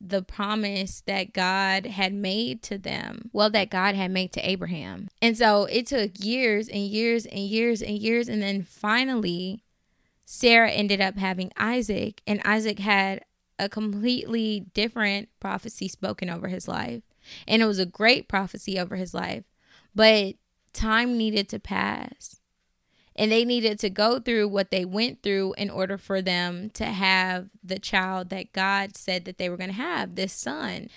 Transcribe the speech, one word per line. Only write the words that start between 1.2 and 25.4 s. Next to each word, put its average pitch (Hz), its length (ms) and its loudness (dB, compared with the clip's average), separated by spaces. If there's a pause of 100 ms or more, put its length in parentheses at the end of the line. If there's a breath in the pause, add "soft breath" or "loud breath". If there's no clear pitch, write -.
God 190 540 2
had 196 260 -2
made 208 500 -2
to 196 160 -6
them. - 540 -8
Well, 214 180 4
that 214 200 2
God 196 240 2
had 190 160 0
made 185 220 -2
to - 160 -4
Abraham. 175 600 -4 (120)
And 226 160 4
so 208 280 6
it 233 220 0
took 208 320 0
years 220 500 0
and 202 180 -4
years 220 400 0
and - 140 -8
years 220 420 0
and 208 160 -4
years. 233 300 0
And 214 140 -2
then 196 200 -2
finally, 208 1040 -2 (600)
Sarah 233 460 6
ended 202 320 2
up 190 160 -2
having 185 400 -2
Isaac. 214 680 -2
And 202 160 0
Isaac 214 360 0
had 196 440 2 (360)
a 202 100 -2
completely 214 920 -2 (120)
different 214 560 0 (100)
prophecy 190 500 -6
spoken 190 420 -6
over 170 180 -6
his 180 180 -6
life. 226 360 -6 (440 loud breath)
And 226 140 4
it 226 60 4
was 208 120 0
a 185 60 2
great 220 440 2
prophecy 190 500 -4
over 180 180 -4
his 180 160 -6
life. 185 320 -6 (500 soft breath)
But 214 420 6 (360)
time 233 460 2
needed 214 320 0
to 220 80 -6
pass. - 800 -4 (760)
And 214 160 2
they 226 140 6
needed 226 360 2
to 208 100 0
go 220 280 2
through 226 300 2
what 196 220 0
they 185 160 0
went 220 360 -2
through 196 360 0